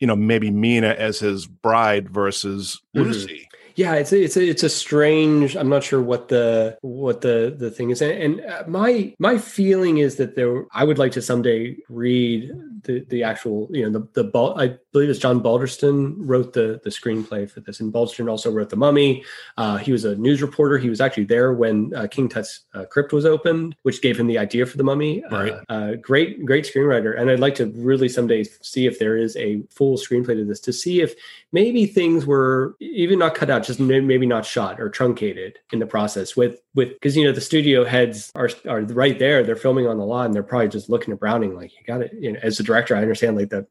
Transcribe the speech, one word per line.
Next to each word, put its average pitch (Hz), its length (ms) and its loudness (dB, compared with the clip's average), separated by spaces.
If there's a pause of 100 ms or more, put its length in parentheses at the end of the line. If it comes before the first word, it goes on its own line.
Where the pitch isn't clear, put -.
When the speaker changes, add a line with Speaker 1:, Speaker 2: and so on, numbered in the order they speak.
Speaker 1:
you 135 60 0
know, 113 100 4
maybe 107 340 2
Mina 110 380 2
as 107 300 -2
his 98 280 -2
bride 107 640 0
versus 98 720 -4 (160)
Speaker 2:
Mm-hmm. 131 100 2
Speaker 1:
Lucy? 98 400 -6 (320)
Speaker 2:
Yeah, 180 160 2
it's 147 180 0
a, 196 80 6
it's 160 160 2
a, 180 80 4
it's 170 200 0
a 156 40 4
strange, 151 880 2
I'm 139 120 0
not 139 160 2
sure 135 180 2
what 120 260 -2
the, 117 540 2
what 127 380 -4
the, 120 360 0
the 123 140 -6
thing 120 200 -4
is. 123 120 0
And, 147 80 0 (300)
and, - 40 -
uh, 175 220 -10
my, 202 540 0
my 220 180 2
feeling 190 600 2
is 143 180 2
that 127 180 -2
there, 123 380 -2
I 117 100 0
would 147 160 2
like 131 140 2
to 123 100 -6
someday 120 540 0 (120)
read 120 640 0 (320)
the, 131 260 -6
the 120 140 -4
actual, 110 480 -4
you 120 180 -2
know, 107 120 -2
the, 107 140 -12
the 120 100 0
Bal-, 117 340 0
I 127 180 0 (160)
believe 143 180 4
it's 117 100 0
John 123 200 2
Balderston 139 800 0
wrote 127 360 0
the, 110 280 0
the 104 80 -8
screenplay 107 580 -6
for - 120 -18
this. 104 180 -16
And 110 140 -6
Balderston 117 360 -2
also 110 220 -2
wrote 107 200 -2
The - 60 -4
Mummy. 139 480 4 (320)
Uh, 107 200 0
he 104 160 -2
was 113 120 0
a 104 120 0
news 135 260 2
reporter. 143 360 -2
He 123 120 -2
was 110 100 -4
actually 131 260 0
there 123 260 2
when, 113 420 0
uh, 110 140 -6
King 131 200 -2
Tut's, - 360 -8 (100)
uh, 95 100 -10
crypt 143 280 -2
was 147 140 2
opened, 160 560 0
which 131 200 -2
gave 117 160 2
him 120 80 0
the 117 120 0
idea 117 280 0
for 127 100 -14
The 139 80 0
Mummy. 151 400 0
Uh, 320 40 -16 (100)
Speaker 1:
Right. 104 160 -4 (140)
Speaker 2:
uh, 107 280 -6
great, 156 480 0
great 143 200 2
screenwriter. 120 520 0
And 120 140 2
I'd 127 80 4
like 139 180 2
to 120 100 0 (100)
really 127 320 2
someday 120 360 0
see - 420 -4
if 120 120 -2
there 110 180 0
is 113 200 -2
a 107 340 -4
full 135 280 2
screenplay 123 360 -2
to 107 100 -2
this, 104 160 -6
to 127 120 -6
see 180 280 0
if 156 140 0 (380)
maybe 220 340 4
things 165 400 2
were 135 540 2
even 190 400 0
not 160 160 2
cut 143 140 0
out, 117 180 2
just 131 120 -4
may-, 135 200 4
maybe 131 260 4
not 113 200 0
shot 104 340 -4
or 110 80 -4
truncated 104 720 -2 (140)
in 117 60 -2
the 110 80 -2
process 104 500 -4
with, 123 240 2 (140)
with, 131 260 0
'cause, 143 160 0
you 151 80 4
know, 139 80 4
the 123 80 -2
studio 147 440 4
heads 117 500 0
are, 127 140 -2 (180)
are 113 160 -4
right 120 360 2
there. 135 260 4
They're 110 120 -2
filming 131 300 0
on 113 120 -2
the 101 80 -4
lawn. 120 260 -2
They're 104 100 -2
probably 117 260 0
just 101 200 -8
looking 113 240 -2
at 98 80 -8
Browning 107 340 -2
like, 87 180 -18
"You - 140 -20
gotta," 120 220 -6 (100)
you 135 140 -6
know, 110 100 -10
as 107 180 -4
a - 20 -2
director, 113 340 2
I 104 60 0
understand, 110 340 0
like, 101 140 -2
the, 101 200 -6